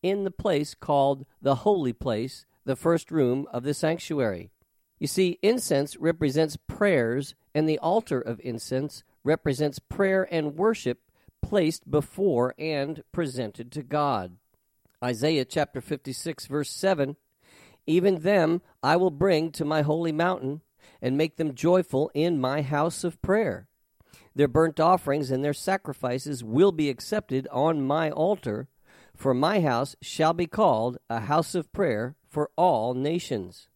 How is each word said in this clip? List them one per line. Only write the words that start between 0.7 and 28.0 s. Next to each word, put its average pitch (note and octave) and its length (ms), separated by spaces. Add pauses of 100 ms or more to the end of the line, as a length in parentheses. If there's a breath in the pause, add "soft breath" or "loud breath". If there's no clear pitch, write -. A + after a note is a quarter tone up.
called C#3 520 (160)
the C3+ 140
holy D#3+ 360
place, A#2 540 (180)
the C3 120
first E3 340
room C#3 420
of B2 120
the D3 100
sanctuary. C#3+ 760 (480)
You - 80
see, F3+ 360
incense F#3+ 540
represents D#3 600
prayers, C3+ 800 (200)
and D#3 140
the D#3 100
altar E3+ 420
of A#2 220
incense C3 600 (220)
represents C#3+ 540
prayer F#3+ 520
and D3+ 260
worship G3 440 (420 soft breath)
placed E3 480
before C#3+ 680
and D3+ 440 (100)
presented B2 600
to D3 100
God. A#2+ 540 (680)
Isaiah B2+ 420
chapter C#3+ 360
fifty-six, - 680
verse C#3+ 240
seven, D3 460 (680 soft breath)
"Even F3+ 340
them F3 420 (200 soft breath)
I D3 140
will F3+ 140
bring D#3+ 420
to D#3 120
my D3+ 180
holy D#3+ 300
mountain D#3 500 (400 soft breath)
and C3 160
make D#3+ 180
them D#3 180
joyful D#3+ 600
in D#3 260
my C#3 220
house D3 420
of E3+ 160
prayer. F#3 480 (680 soft breath)
Their C#3+ 140
burnt D#3 320
offerings D3+ 500
and C3 140
their D3 80
sacrifices C3+ 880
will C#3 300
be D#3 160
accepted C#3 600
on C#3+ 380
my D3+ 240